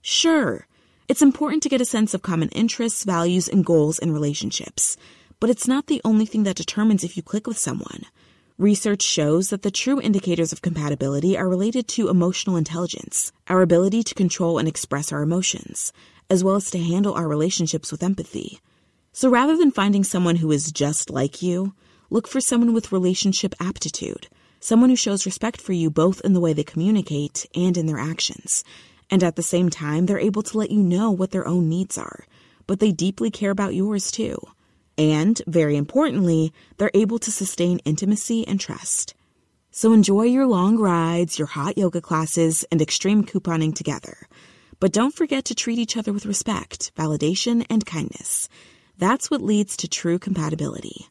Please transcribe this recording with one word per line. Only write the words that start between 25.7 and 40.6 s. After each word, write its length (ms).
you 160
both 320
in 120
the 60
way 140
they 100
communicate 920
and 200
in 120
their 120
actions. 640
And 120
at 120
the 80
same 260
time, 380
they're 100
able 240
to 160
let 140
you 100
know 300
what 180
their 180
own 220
needs 260
are, 300
but 140
they 120
deeply 380
care 220
about 240
yours 340
too. 280
And, 480
very 300
importantly, 800
they're 160
able 260
to 120
sustain 480
intimacy 680
and 120
trust. 540
So 240
enjoy 300
your 240
long 320